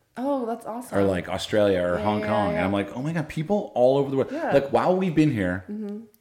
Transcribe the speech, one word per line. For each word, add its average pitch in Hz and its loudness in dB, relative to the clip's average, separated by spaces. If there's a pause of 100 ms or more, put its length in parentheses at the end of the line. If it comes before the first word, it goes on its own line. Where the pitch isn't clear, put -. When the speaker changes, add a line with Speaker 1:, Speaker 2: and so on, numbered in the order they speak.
(160)
Speaker 1:
Oh, 254 -2
that's 233 -6
awesome. 233 -8
Speaker 2:
Or, - 2
like, - 0
Australia 98 2
or 90 0
Speaker 1:
Yeah, 104 -2
Speaker 2:
Hong 104 0
Speaker 1:
yeah, 107 -4
Speaker 2:
Kong. 104 2
Speaker 1:
yeah. 82 -2
Speaker 2:
And 87 0
I'm 95 0
like, 101 -4
"Oh 127 -6
my 160 -4
God, 156 -4
people 196 -4
all 131 4
over 139 0
the 135 0
world." 131 0
Speaker 1:
Yeah. 285 -2
Speaker 2:
Like, 139 4
while 139 4
we've 185 0
been 151 4
here, 95 -2
Speaker 1:
Mm-hmm. 208 -8 (220)